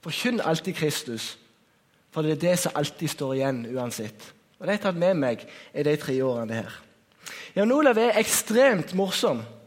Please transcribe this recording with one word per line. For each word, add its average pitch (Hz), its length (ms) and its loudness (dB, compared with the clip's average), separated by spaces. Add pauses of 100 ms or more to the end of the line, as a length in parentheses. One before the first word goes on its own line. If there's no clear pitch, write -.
forkynn 226 400 -2
alltid 160 340 0
Kristus, - 640 -4 (720)
for 160 120 -4
det 156 140 0
er 170 140 0
det 175 80 4
som 175 160 -2
alltid 147 340 -4
står 135 260 -4
igjen 131 400 -2
uansett." 117 600 -8 (240)
Og - 80 -10
det - 20 -4
har 202 100 0
jeg - 20 -6
tatt 196 180 -2
med 180 160 4
meg 127 280 0 (320)
i 147 120 -2
de 147 100 2
tre 143 260 -4
årene 117 320 -2
her. 110 240 -6 (760)
Jan 208 180 4
Olav 269 260 6
er 226 200 4
ekstremt 220 760 2
morsom. 185 480 0 (240)